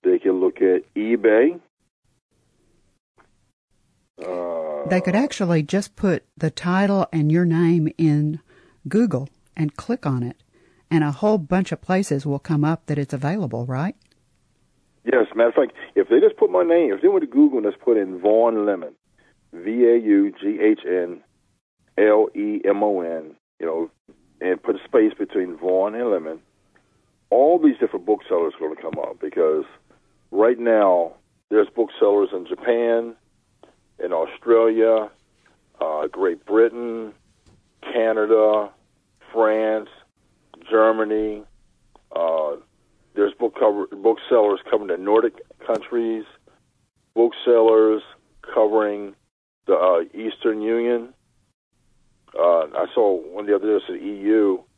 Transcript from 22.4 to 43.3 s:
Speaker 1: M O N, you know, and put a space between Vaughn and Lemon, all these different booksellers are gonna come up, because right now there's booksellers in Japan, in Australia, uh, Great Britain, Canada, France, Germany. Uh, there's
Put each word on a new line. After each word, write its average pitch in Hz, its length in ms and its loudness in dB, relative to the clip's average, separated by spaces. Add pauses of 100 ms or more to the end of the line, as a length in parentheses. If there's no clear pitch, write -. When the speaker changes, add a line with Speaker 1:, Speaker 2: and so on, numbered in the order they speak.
Speaker 1:
M 101 180 0
O 101 180 -2
N, 80 340 -10 (240)
you 85 80 -8
know, 82 240 -6 (500)
and 90 220 -4
put 101 120 -2
a - 100 -16
space 107 280 2
between 92 420 -6
Vaughn 92 380 -2
and 120 160 -4
Lemon, 80 300 -4 (920)
all 143 260 4
these 151 220 2
different - 260 -4
booksellers 85 480 -2
are - 60 -20
gonna 78 200 -8
come 78 200 -10
up, - 200 -10
because 78 460 -2 (680)
right 117 280 2
now 98 540 2 (360)
there's 104 200 2
booksellers 104 640 0
in 92 140 -10
Japan, 117 680 -2 (840)
in 87 160 -6
Australia, 113 960 0 (720)
uh, 76 260 -4
Great 85 380 -4
Britain, 113 680 -2 (680)
Canada, 107 880 0 (640)
France, 110 560 0 (800)
Germany. 107 760 0 (720)
Uh, 80 420 -2 (580)
there's 104 180 0